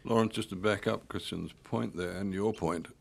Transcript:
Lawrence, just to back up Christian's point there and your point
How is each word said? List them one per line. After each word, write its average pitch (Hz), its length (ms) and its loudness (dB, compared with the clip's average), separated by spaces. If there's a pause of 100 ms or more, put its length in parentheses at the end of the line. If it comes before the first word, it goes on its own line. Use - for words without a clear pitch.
Lawrence, 113 280 4
just - 160 -4
to 98 60 -6
back 98 320 2
up 110 220 -2
Christian's 87 420 -6 (120)
point 117 340 -2
there 87 140 -2
and 95 220 -2
your 107 200 2
point 85 340 0 (140)